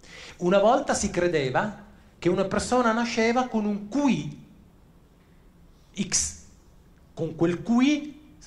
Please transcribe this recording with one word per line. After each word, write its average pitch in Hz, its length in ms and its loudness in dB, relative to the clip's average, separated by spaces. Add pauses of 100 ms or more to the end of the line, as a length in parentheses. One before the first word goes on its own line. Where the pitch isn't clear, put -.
(380)
Una 185 220 4
volta 226 340 4
si 214 160 -2
credeva 175 760 -2 (340)
che 170 100 0
una 190 160 0
persona 226 480 0
nasceva 233 540 0
con 214 180 -2
un 208 240 -4
Q 285 180 0
I - 380 -2 (1600)
X, - 300 -2 (760)
con 156 220 -6
quel 170 260 0
Q 240 200 2
I - 540 -2 (120)